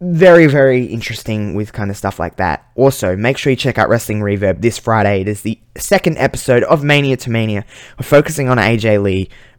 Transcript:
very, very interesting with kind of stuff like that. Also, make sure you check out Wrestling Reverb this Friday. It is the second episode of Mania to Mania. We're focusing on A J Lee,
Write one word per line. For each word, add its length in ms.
very, 340
very 380
interesting 680
with 180
kind 180
of 60
stuff 220
like 180
that. 380
Also, 420
make 220
sure 120
you 60
check 220
out 100
Wrestling 320
Reverb 400
this 180
Friday. 440
It 60
is 120
the 180
second 400
episode 460
of 200
Mania 320
to 140
Mania. 340
We're 60
focusing 460
on 80
A 180
J 220
Lee, 320